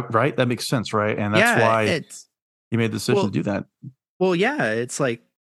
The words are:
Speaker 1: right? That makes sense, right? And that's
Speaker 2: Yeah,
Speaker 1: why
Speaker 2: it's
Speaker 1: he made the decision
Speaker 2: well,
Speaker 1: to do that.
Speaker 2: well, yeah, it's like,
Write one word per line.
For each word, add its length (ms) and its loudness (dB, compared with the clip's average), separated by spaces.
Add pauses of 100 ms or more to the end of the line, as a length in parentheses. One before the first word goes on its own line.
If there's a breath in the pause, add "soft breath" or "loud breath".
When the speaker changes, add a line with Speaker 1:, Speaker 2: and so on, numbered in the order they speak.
Speaker 1:
right? 280 0
That 140 2
makes 180 -4
sense, 240 -2
right? 260 0
And 160 -2
that's 240 4
Speaker 2:
Yeah, 120 4
Speaker 1:
why 140 2
Speaker 2:
it's 440 -4 (420)
Speaker 1:
he 60 -4
made 160 2
the 40 -6
decision 200 0
Speaker 2:
well, 100 2
Speaker 1:
to 60 -4
do 120 -2
that. 220 -4 (540)
Speaker 2:
well, 160 2
yeah, 360 0
it's 280 -4
like, 220 0 (260)